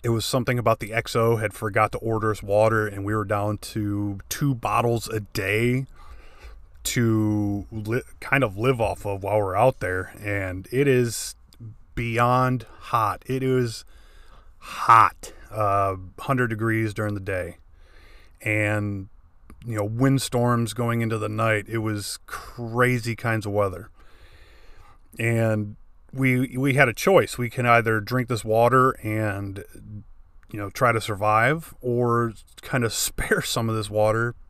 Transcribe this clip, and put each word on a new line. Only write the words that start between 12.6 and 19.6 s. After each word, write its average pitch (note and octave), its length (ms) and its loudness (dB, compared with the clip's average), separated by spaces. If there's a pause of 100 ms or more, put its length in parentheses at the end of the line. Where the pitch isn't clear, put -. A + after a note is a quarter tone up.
hot. G#2 460 -2
It C3 180 -4
is B2+ 400 0 (760)
hot, - 760 6 (180)
uh, G2 440 0 (240)
hundred B2+ 280 0
degrees A2 460 -2
during G#2 220 -4
the G2+ 40 -6
day, F#2 380 -6 (840)
and, G#2 680 -2 (560)